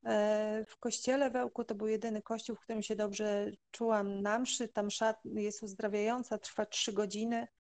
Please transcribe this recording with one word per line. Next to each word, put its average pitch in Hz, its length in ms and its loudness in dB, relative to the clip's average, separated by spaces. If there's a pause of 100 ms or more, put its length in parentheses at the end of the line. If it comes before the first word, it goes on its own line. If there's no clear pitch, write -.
e, 214 640 2
w - 80 -20
kościele 262 540 2
w 226 60 -2
Ełku. 247 280 -2
To 226 100 -4
był 208 120 -4
jedyny 214 360 0
kościół, 226 340 -4
w - 40 -18
którym 220 220 -4
się 214 140 -2
dobrze 208 540 0 (200)
czułam 202 520 2
na 208 160 2
mszy. 247 300 0
Ta - 140 0
msza 220 320 2 (100)
jest 214 380 -2
uzdrawiająca, 214 760 0
trwa - 280 -4
trzy - 260 -2
godziny. 214 560 0 (160)